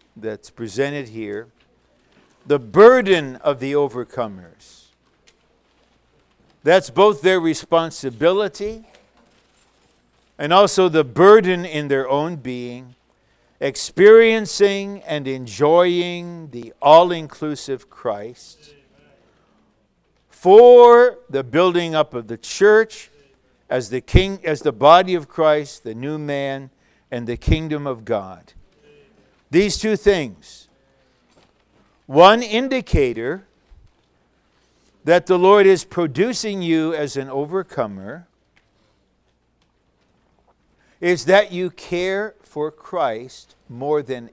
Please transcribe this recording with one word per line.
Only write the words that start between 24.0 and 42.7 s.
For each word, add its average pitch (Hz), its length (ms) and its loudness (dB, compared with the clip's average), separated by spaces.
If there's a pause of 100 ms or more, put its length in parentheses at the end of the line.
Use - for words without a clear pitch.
as 156 200 -6
the 147 100 -2
body 170 420 4
of 151 140 -6
Christ, 151 560 -2
the 110 100 -12
new 143 240 -10
man, 139 520 -8 (400)
and 120 160 -10
the 120 100 -8
kingdom 151 500 -4
of 117 200 -12
God. 95 480 -10 (960)
These 190 260 0
two 214 180 -4
things. 160 720 -6 (1400)
One 190 360 6
indicator 190 1040 -4 (1600)
that 170 220 0
the 180 120 0
Lord 196 280 4
is 190 180 2
producing 185 800 -6
you 160 320 -2
as 143 240 -8
an 135 100 -10
overcomer 135 960 -10 (2750)
is 170 240 -2
that 196 260 2
you 180 200 -8
care 190 720 -8
for 151 280 -10
Christ 131 840 -10 (140)